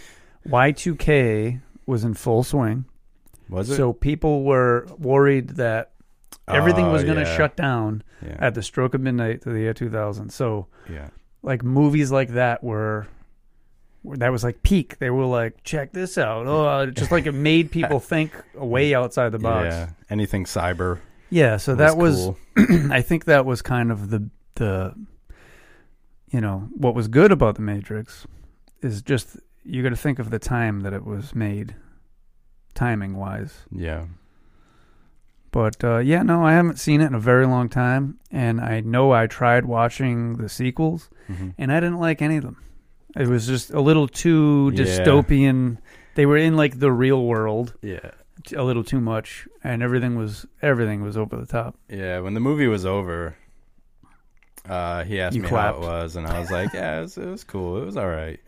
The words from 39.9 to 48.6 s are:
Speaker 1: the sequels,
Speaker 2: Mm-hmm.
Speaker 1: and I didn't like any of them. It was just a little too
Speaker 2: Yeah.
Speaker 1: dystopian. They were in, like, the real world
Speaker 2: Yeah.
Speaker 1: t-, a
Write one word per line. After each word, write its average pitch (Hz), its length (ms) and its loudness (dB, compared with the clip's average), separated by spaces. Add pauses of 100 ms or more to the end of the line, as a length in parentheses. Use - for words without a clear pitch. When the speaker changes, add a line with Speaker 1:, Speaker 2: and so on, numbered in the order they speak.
Speaker 1:
the 113 120 -6
sequels, 160 600 -4 (200)
Speaker 2:
Mm-hmm. 92 280 -8
Speaker 1:
and 131 140 -2
I 156 80 2
didn't 175 200 -2
like 165 220 0
any 151 160 0
of 143 60 -4
them. - 140 -12 (600)
It 131 100 0
was 120 200 0
just 127 240 -2
a 151 100 -2
little 151 260 4
too 147 680 4
Speaker 2:
Yeah. 135 100 2
Speaker 1:
dystopian. 135 920 4 (380)
They 147 100 4
were 147 120 6
in, 160 180 4
like, 147 240 2
the 139 120 4
real 127 340 4
world 113 560 -2
Speaker 2:
Yeah. 98 300 -12 (340)
Speaker 1:
t-, - 120 -14
a 139 60 -2